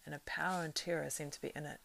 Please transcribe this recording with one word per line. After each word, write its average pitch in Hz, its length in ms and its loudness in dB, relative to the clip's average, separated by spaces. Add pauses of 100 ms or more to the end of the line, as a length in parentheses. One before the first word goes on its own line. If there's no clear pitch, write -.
and 151 80 -6
a 143 60 -6
power 180 440 2
and 156 120 -2
terror 156 340 2
seemed 143 220 -2
to - 100 -8
be - 140 0
in 151 100 -2
it 135 200 -6